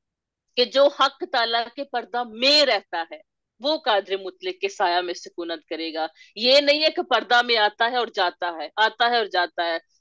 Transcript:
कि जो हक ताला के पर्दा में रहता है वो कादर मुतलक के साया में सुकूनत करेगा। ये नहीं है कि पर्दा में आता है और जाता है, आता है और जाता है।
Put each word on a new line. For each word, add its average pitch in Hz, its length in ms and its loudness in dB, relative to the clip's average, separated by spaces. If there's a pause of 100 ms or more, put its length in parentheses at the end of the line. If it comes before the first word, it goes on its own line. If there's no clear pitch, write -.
(580)
कि 247 100 2
जो 277 240 4
हक 277 320 0
ताला 233 420 0
के 277 180 -12
पर्दा 240 420 -6
में 262 400 2
रहता 190 460 -2
है 156 100 -16 (400)
वो 302 160 -2
कादर 196 460 -2
मुतलक 185 380 -10
के 196 80 -4
साया 180 320 0
में 175 120 -8
सुकूनत 170 560 -10
करेगा। 160 380 -6 (300)
ये 254 240 4
नहीं 294 200 2
है 311 80 2
कि 330 140 -4
पर्दा 240 400 2
में 240 140 0
आता 214 300 2
है 247 120 -2
और 226 100 -4
जाता 180 420 -2
है, 156 180 -10 (100)
आता 220 280 2
है 240 120 2
और 214 80 -2
जाता 175 360 -2
है। 165 160 -2 (220)